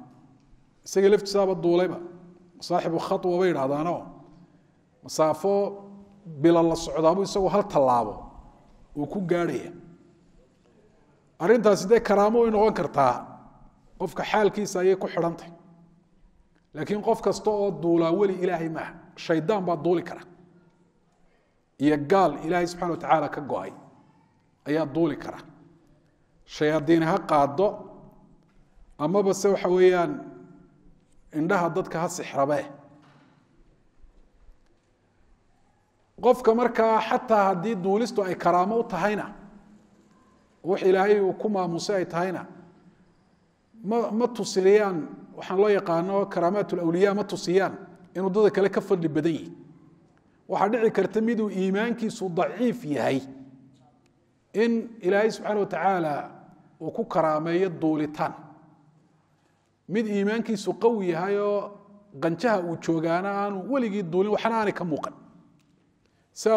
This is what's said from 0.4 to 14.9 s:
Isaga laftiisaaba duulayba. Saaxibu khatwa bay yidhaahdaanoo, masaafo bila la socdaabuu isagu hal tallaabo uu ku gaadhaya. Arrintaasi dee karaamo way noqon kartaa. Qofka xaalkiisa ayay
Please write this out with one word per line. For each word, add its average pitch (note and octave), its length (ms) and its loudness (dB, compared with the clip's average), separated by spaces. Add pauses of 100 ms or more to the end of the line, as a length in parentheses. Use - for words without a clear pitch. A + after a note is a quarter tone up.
Isaga G3 220 4
laftiisaaba G3+ 460 2
duulayba. E3+ 440 0 (600)
Saaxibu E3 380 -2
khatwa F#3 400 -2
bay F#3 100 2
yidhaahdaanoo, D3 520 -2 (1040)
masaafo D#3 480 0 (880)
bila E3 220 6
la E3 140 2
socdaabuu D#3+ 460 2
isagu F#3+ 260 -2
hal G3 200 2
tallaabo B2 460 2 (840)
uu D3 100 -4
ku G3+ 140 -8
gaadhaya. E3+ 520 -2 (1700)
Arrintaasi G3 480 4
dee A3+ 120 6
karaamo G#3+ 400 4
way A#3 100 4
noqon G#3+ 240 2
kartaa. C3 400 2 (840)
Qofka F3+ 260 -6
xaalkiisa G3+ 560 0
ayay F#3 160 4